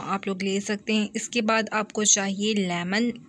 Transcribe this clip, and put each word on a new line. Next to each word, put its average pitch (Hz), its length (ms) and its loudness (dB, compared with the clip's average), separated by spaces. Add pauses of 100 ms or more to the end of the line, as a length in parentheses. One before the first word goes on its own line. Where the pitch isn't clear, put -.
आप 196 240 -4
लोग 190 160 -2
ले 196 180 0
सकते 208 320 -2
हैं। 208 220 2
इसके 233 280 -2
बाद 220 300 2
आपको 214 320 -2
चाहिए 202 520 2
लेमन। 185 540 0 (180)